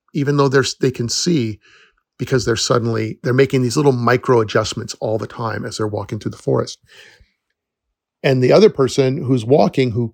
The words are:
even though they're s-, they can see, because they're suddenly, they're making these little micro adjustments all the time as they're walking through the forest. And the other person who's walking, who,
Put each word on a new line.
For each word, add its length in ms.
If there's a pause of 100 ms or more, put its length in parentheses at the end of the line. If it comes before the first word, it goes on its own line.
(120)
even 240
though 120
they're 140
s-, 120
they 160
can 180
see, 520 (580)
because 260
they're 120
suddenly, 680
they're 100
making 300
these 140
little 160
micro 480
adjustments 600
all 160
the 100
time 380
as 140
they're 100
walking 300
through 140
the 40
forest. 420 (1400)
And 200
the 100
other 160
person 480
who's 280
walking, 480
who, 220